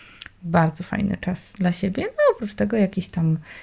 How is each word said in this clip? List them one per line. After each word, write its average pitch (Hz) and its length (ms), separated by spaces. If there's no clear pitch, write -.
bardzo 165 400
fajny 196 340
czas - 400
dla 180 140
siebie. 196 320
No, 523 320
oprócz 208 180
tego 208 240
jakieś 190 320
tam 160 280